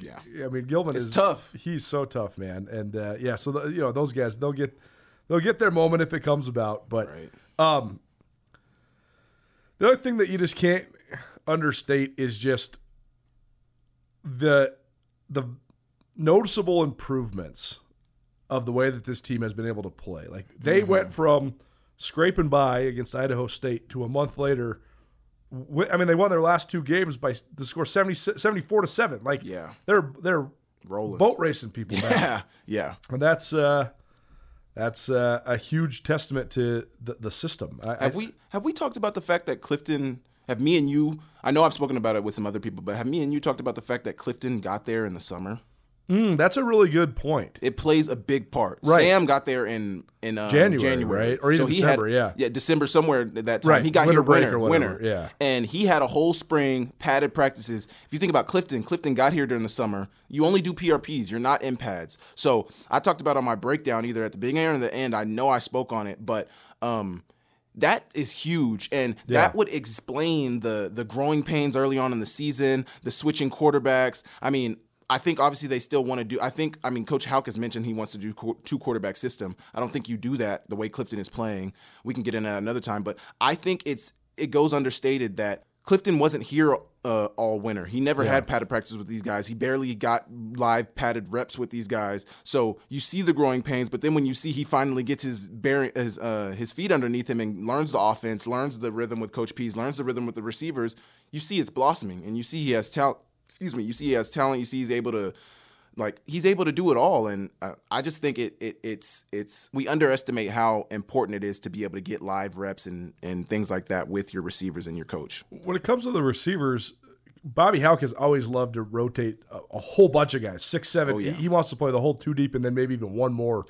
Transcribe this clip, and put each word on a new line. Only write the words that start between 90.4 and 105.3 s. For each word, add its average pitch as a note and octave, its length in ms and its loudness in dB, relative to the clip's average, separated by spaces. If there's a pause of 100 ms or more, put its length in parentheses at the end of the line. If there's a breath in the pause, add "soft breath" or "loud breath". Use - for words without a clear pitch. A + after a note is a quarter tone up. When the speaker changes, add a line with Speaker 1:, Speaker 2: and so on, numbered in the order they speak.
Speaker 1:
padded A2+ 380 -4
reps A#2+ 260 -4
with B2 120 -4
these A#2 180 -8
guys. G2+ 380 -4 (180 loud breath)
So A#2 340 0 (120)
you C#3 100 -6
see F#3 220 -2
the E3+ 100 4
growing C3 300 2
pains, B2+ 260 -2
but A#2+ 140 -6
then D3+ 100 2
when D3 140 2
you C3 80 0
see D#3 180 -2
he C#3+ 120 -2
finally C3 400 0
gets C3 180 -2
his G#2+ 260 -4
bearing, C3 460 0
his, A#2+ 240 -2
uh, G#2+ 400 -4
his A2+ 120 -4
feet F#3+ 220 0
underneath B2 380 0
him A#2 100 -2
and G#2+ 260 -6
learns C#3 260 -2
the A2+ 60 2
offense, A2 480 0
learns B2 340 -4
the A#2 120 -4
rhythm A2+ 280 -4
with G#2+ 120 -8
Coach A2+ 220 -4
Pease, A#2 200 -4
learns B2+ 220 -4
the C#3 80 -4
rhythm B2 220 -4
with A2+ 80 -6
the A2 80 -8
receivers, A#2 540 -4 (340 soft breath)
you D3+ 100 -8
see G3 200 -4
it's B2+ 100 -2
blossoming, A#2 560 0
and A2 100 -6
you A#2+ 60 -4
see D#3 200 -4
he C3+ 100 0
has A2 180 0
talent. C#3 260 2 (300)
Excuse - 280 -10
me, A#2+ 80 -4
you A2+ 120 -6
see D3 140 -2
he C3+ 40 2
has A#2 160 0
talent. C3+ 320 0
You A#2+ 60 -4
see C3 100 -4
he's B2+ 140 -4
able A#2+ 220 -2
to, G2+ 200 -4 (640 soft breath)